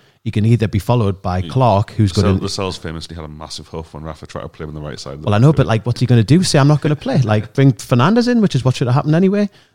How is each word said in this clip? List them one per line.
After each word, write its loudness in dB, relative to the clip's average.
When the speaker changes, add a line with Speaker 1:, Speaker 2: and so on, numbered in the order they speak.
Speaker 1:
he -6
can 0
either 2
be -2
followed -2
by -4
Speaker 2:
Yeah. -6
Speaker 1:
Clark, 2
who's 0
Speaker 2:
Lascelles, 2
Speaker 1:
gonna -2
Speaker 2:
Lascelles -6
famously -12
had -14
a -14
massive -16
huff -12
when -14
Rafa -14
tried -12
to -12
play -16
him -10
on -12
the -10
right -10
side -12
of -14
the -6
Speaker 1:
Well, 2
I 4
know, 6
Speaker 2:
field. 4
Speaker 1:
but, 2
like, -2
what's -4
he 0
gonna 4
do? 4
Say, 2
"I'm 4
not 2
gonna -2
play." -2
Like, -2
bring 4
Fernandes 0
in, 2
which 2
is -2
what 0
should -2
have 0
happened 0
anyway. 2